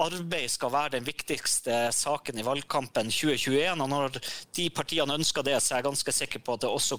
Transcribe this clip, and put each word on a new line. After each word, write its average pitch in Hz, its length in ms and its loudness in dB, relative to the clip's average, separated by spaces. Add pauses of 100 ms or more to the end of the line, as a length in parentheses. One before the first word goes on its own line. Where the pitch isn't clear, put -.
arbeid 170 500 -2
skal 123 220 -2
være 143 240 0
den 120 100 -2
viktigste 117 840 0
saken 143 480 -2
i 113 60 -4
valgkampen 135 680 0
tjue 147 240 4
tjueén, 147 480 2
og 139 80 0
når 135 240 0 (400)
de 175 160 0
partiene 151 480 0
ønsker 156 240 0
det, 131 160 4
så 131 160 2
er 123 60 0
jeg 139 80 2
ganske 139 220 -2 (100)
sikker - 180 -6
på 120 160 -2
at 107 80 -2
det 110 80 2
også - 260 0